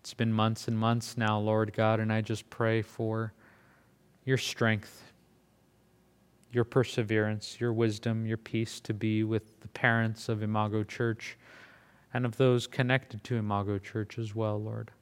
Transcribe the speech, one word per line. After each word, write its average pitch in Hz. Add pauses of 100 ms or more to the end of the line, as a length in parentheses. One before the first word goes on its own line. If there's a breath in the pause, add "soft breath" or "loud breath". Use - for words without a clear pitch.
It's -
been 113
months 110
and 117
months 113
now, 107
Lord 107
God, 110
and 110
I 110
just 107
pray 113
for 110 (920 soft breath)
your 131
strength, - (1400)
your 120
perseverance, 107
your 120
wisdom, 113
your 110
peace -
to -
be 107
with 110
the -
parents 113
of 107
Imago 107
Church - (760 loud breath)
and 123
of 117
those 123
connected 127
to 127
Imago 104
Church 107
as 110
well, 107
Lord. 110 (120)